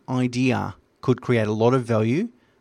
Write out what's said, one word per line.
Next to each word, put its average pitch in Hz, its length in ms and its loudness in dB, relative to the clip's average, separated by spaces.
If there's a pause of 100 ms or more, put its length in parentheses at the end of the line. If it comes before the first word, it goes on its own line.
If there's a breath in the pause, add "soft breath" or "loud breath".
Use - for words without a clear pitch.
idea 123 640 -2 (280)
could 127 180 0
create 113 280 0
a 107 40 -2
lot 113 220 2
of 127 100 0
value 117 460 0 (300 soft breath)